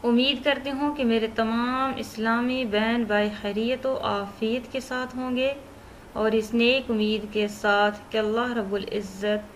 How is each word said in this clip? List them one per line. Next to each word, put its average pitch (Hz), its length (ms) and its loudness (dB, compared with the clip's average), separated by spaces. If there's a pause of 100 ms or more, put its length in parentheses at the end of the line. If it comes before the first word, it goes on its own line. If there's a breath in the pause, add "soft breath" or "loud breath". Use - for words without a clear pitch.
उम्मीद 247 400 4
करती 277 280 0
हूँ 277 240 0
कि 285 80 -2
मेरे 226 260 2
तमाम 240 720 0
इस्लामी 240 680 0
बहन 220 380 2
भाई 208 260 2
खैरियत 220 540 -2
व 262 180 0
आफियत 214 680 -2
के 269 100 -4
साथ 254 340 -6
होंगे 254 340 0 (680 loud breath)
और 220 200 2
इस 220 180 0
नेक 247 380 4
उम्मीद 214 420 0
के 208 160 2
साथ 208 500 2 (120)
कि 226 60 0
अल्लाह 220 360 0
रब्बुल 202 380 -2
इज़्ज़त 202 520 -2 (120)